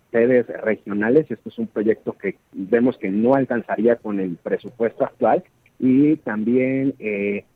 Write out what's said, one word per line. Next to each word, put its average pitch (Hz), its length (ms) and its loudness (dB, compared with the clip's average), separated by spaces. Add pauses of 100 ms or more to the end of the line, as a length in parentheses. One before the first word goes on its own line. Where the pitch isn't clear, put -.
(120)
sedes 120 360 2
regionales, 107 800 -2
esto 113 200 -12
es - 100 -12
un 113 80 -4
proyecto 107 460 -2
que - 240 -8 (160)
vemos 117 440 0
que 98 120 -6
no 113 260 2
alcanzaría 117 640 0
con 101 240 -6
el 90 160 -6
presupuesto 107 680 -4
actual, 123 400 0 (340)
y 139 400 4
también, 131 840 -2
eh, 101 440 -4 (120)